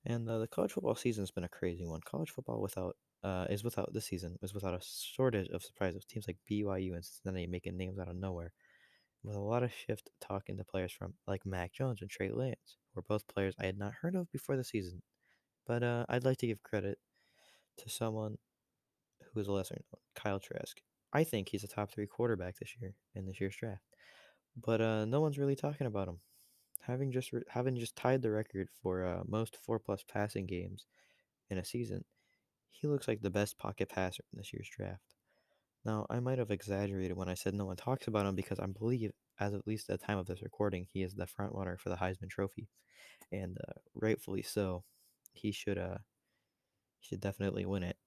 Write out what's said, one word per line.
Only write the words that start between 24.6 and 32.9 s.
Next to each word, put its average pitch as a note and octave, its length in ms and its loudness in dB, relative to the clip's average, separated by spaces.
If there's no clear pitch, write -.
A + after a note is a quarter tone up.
uh, A2 260 4
no C3+ 140 4
one's D3 180 4
really C#3 180 4
talking D3 300 0
about G2+ 220 2
him. F2 120 -6
Having B2+ 300 0
just B2+ 200 0
re-, A#2+ 160 -2
having B2+ 280 2
just A#2 200 -4
tied C3 260 6
the A2+ 80 4
record G#2+ 400 0
for, F#2 340 0
uh, F2+ 200 0
most A2 320 0
four A2 220 0
plus - 260 -2
passing G#2 420 0
games F#2+ 400 -4
in F#2+ 80 -2
a F#2 80 0
season, A2 400 -2
he - 180 -4
looks C#3+ 220 2